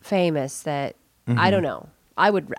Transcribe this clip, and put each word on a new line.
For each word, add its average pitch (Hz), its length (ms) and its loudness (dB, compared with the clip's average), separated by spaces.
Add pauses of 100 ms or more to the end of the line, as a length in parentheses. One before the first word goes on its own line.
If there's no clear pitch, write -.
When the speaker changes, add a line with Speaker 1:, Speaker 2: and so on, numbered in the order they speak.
Speaker 1:
famous 160 600 0
that 143 320 -4 (320)
I 123 40 0
Speaker 2:
Mm-hmm. 156 200 4
Speaker 1:
don't 190 120 2
know. 117 260 -6 (280)
I 196 140 4
would, 185 260 -2